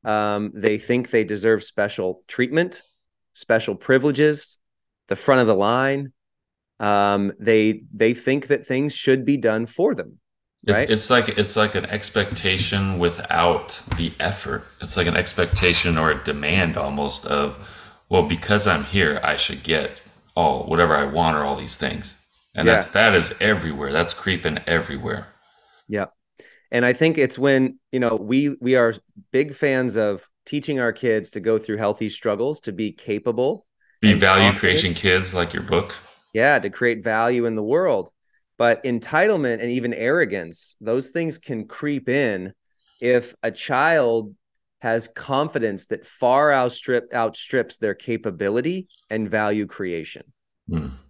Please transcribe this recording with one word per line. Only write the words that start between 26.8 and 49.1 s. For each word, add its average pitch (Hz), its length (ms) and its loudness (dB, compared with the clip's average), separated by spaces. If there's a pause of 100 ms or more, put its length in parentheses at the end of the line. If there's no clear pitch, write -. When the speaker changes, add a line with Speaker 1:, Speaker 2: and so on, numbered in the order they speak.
Speaker 1:
I 123 80 4
think 160 240 2
it's 131 200 0
when, 131 400 2 (120)
you 131 100 -2
know, 117 160 0
we, 131 420 0
we 127 180 2
are 117 180 4 (360)
big 139 240 0
fans 127 440 0
of 104 280 -2 (200)
teaching 143 340 -4
our 117 100 0
kids 110 420 -2
to 107 80 -10
go 110 180 0
through 107 180 -6
healthy 104 320 -2
struggles, 113 540 -4
to 107 100 -8
be 104 200 -4
capable 120 760 -4 (340)
Speaker 2:
Be 107 120 6
Speaker 1:
and 85 80 4
Speaker 2:
value 98 240 6
Speaker 1:
confident. 98 140 4
Speaker 2:
creation 90 360 2
kids, 92 400 0
like 85 180 -2
your 82 120 -6
book. 87 300 -2 (380)
Speaker 1:
Yeah, 127 260 4
to 101 120 -4
create 113 340 -2
value 117 400 0
in 113 120 -2
the 107 60 -4
world. 127 480 0 (460)
But 117 280 2
entitlement 135 760 0
and 120 100 -4
even 123 220 -2
arrogance, 104 880 -2
those 120 300 -2
things 165 260 -6
can 110 320 -10
creep 147 400 -6
in 107 460 -2 (480)
if 123 400 2
a 113 80 -2
child 123 840 0 (460)
has 117 280 -2
confidence 135 800 -4
that - 180 -8
far 139 460 2
outstrip-, 123 600 0
outstrips 117 640 -2
their 104 180 -2
capability 113 920 -4 (240)